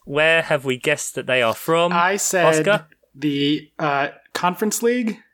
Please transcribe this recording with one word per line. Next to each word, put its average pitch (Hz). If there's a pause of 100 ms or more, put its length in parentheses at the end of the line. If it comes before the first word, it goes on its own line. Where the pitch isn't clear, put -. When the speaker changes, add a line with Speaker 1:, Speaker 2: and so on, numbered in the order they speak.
Speaker 1:
Where 156
have 139
we 127
guessed -
that 127
they 127
are 113
from? 170
Speaker 2:
I 180
said 180 (220)
Speaker 1:
Oscar? 202 (280)
Speaker 2:
the, 143
uh, 143 (240)
Conference 190
League 233 (160)